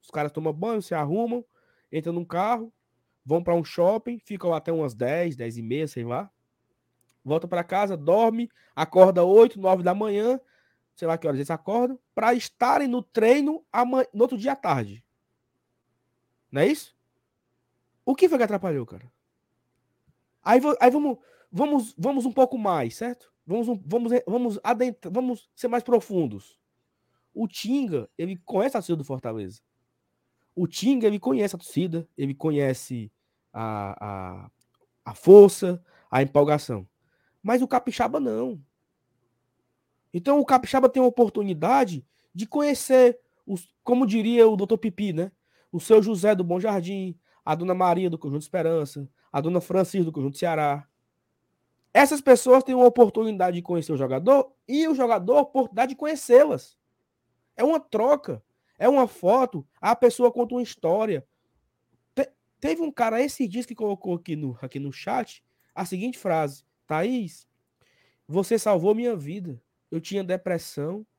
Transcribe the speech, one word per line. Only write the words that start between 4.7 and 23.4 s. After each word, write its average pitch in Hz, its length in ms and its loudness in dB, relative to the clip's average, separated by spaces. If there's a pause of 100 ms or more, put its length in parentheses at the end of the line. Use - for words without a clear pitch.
umas 151 220 -4
dez, 143 420 -4
dez 117 220 -10
e 117 40 -12
meia, 131 260 -6
sei 127 160 -10
lá. 135 260 -8 (920)
Volta 165 240 -4
pra 175 160 -4
casa, 196 320 -2
dorme, 220 540 0 (260)
acorda 180 480 6
oito, 208 360 6
nove 185 220 0
da 180 140 0
manhã, 214 440 -2 (540)
sei - 140 -8
lá 165 100 -2
que 165 80 -8
horas 143 140 -2
eles 143 100 -8
acordam, 240 480 -4 (160)
pra 233 200 2
estarem 254 540 0
no 247 140 -4
treino 277 680 2
ama-, 247 420 0
no 208 100 0
outro 262 140 -2
dia 233 140 -4
à 269 40 -4
tarde. 117 480 -4 (1500)
Não 139 100 -2
é 175 60 4
isso? - 260 -4 (1120)
O 262 80 0
que 359 140 2
foi 311 100 2
que 240 60 2
atrapalhou, 185 420 -4
cara? 120 240 -20 (1300)
Aí 233 160 6
vo-, 285 220 0
aí 247 100 8
vamos, 285 260 -2 (320)
vamos, 269 480 -2
vamos 247 280 -2
um 254 60 -2
pouco 269 260 2
mais, 170 380 -2
certo? 240 360 -12 (160)